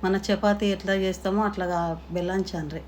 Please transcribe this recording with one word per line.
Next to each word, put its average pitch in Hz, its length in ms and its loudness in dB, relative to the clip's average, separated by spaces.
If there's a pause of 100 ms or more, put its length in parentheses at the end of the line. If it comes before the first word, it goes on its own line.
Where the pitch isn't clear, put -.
మన 190 120 2 (100)
చపాతీ 208 400 2 (100)
ఎట్లా 190 200 0 (100)
చేస్తామో 190 420 0
అట్లాగా 180 320 0 (360)
బెల్లాంచండి. 175 720 -2